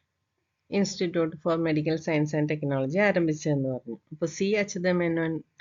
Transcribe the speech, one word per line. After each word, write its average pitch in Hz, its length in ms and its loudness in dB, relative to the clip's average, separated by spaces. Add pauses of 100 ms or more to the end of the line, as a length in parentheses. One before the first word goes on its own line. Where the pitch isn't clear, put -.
(720)
Institute 175 640 0
for 165 220 -2
Medical 160 400 2
Science 151 360 0
and 151 160 2
Technology 143 500 -2
ആരംഭിച്ചതെന്ന് 160 720 2
പറഞ്ഞു. 120 300 -8 (140)
അപ്പൊ 160 140 -4
സി 156 180 -4
അച്യുതമേനോൻ 175 960 0 (200)